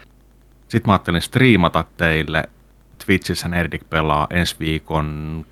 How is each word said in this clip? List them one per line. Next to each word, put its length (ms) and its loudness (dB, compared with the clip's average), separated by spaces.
Sit 180 -2
mä 60 4
ajattelin 300 0
striimata 600 4
teille. 460 0
Twitchissä 420 -2
Nerdik 420 -4
pelaa 400 2
ensi 300 -2
viikon 920 -4